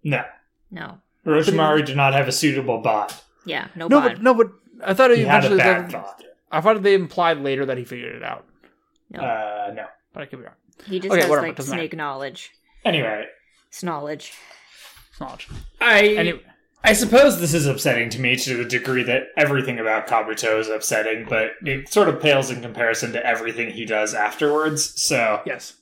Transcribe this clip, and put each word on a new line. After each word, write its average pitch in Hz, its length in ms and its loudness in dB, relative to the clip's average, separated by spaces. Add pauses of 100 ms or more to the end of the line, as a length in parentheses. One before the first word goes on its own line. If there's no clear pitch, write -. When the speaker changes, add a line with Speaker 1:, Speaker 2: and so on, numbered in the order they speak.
Speaker 1:
No. 135 180 -2 (480)
Speaker 2:
No. 160 280 -14 (280)
Speaker 1:
Orochimaru 156 300 2 (160)
Speaker 3:
But 151 60 4
he 151 80 2
Speaker 1:
did 135 100 -6
not 139 180 2
have 139 140 2
a 127 40 -4
suitable 131 500 0
bod. 107 300 0 (320)
Speaker 2:
Yeah, 156 300 -6
no 170 140 -8
Speaker 3:
No, 277 120 8
Speaker 2:
bod. 262 120 2
Speaker 3:
but, 202 100 -10
no, 254 120 6
but 226 180 2 (320)
I 190 100 -2
thought 254 160 6
he 233 60 8
Speaker 1:
He 135 80 2
had 143 180 4
a - 100 2
Speaker 3:
eventually 190 60 4
Speaker 1:
bad - 300 4
Speaker 3:
did. - 60 -14
Speaker 1:
bod. - 300 -14 (280)
Speaker 3:
I 151 80 0
thought 208 240 4
they 202 100 6
implied 170 460 0
later 139 260 -2
that 131 120 -4
he 123 60 -8
figured 120 300 -12
it 123 80 -14
out. - 240 -10 (640)
Speaker 2:
No. - 120 -10
Speaker 1:
Uh, 107 520 -6
no. 107 120 -12 (260)
Speaker 3:
But 151 100 -14
I 139 40 -14
could 131 120 -18
be 120 60 -20
wrong. - 100 -20 (300)
Speaker 2:
He 185 160 -6
just 190 100 -6
Speaker 3:
Okay, 175 120 4
Speaker 2:
has, 139 80 2
Speaker 3:
whatever, 151 180 2
Speaker 2:
like, - 80 -10
Speaker 3:
doesn't 139 160 -10
matter. 165 100 -6
Speaker 2:
snake 160 140 -10
knowledge. 139 560 -10 (320)
Speaker 1:
Anyway. 117 400 -2 (480)
Speaker 2:
Snowledge. 151 600 -10 (840)
Speaker 3:
Snowledge. 131 320 -16 (300)
Speaker 1:
I, 220 300 6
Speaker 3:
Anyway. 170 320 -2 (420)
Speaker 1:
I 220 80 6
suppose 233 480 6
this 160 120 -2
is 156 140 2
upsetting 120 440 0
to 117 100 -8
me 127 160 0
to 127 220 -4
the 123 60 -4
degree 123 400 -2
that 120 200 -2 (120)
everything 131 440 0
about 110 260 -2
Kabuto 110 540 0
is 110 80 -4
upsetting, 110 600 -4
but 113 240 -2 (100)
it 135 260 -6
sort 202 200 4
of - 120 -2
pales 143 280 4
in 120 140 -8
comparison 113 520 -2
to 120 120 -2
everything 113 440 -4
he 107 140 -10
does 107 300 -2
afterwards, 147 880 -2
so 113 420 0
Speaker 3:
Yes. - 380 -12